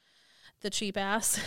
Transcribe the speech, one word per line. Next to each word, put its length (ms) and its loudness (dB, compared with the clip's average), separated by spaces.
the 80 -2
cheap 280 -2
ass, 500 2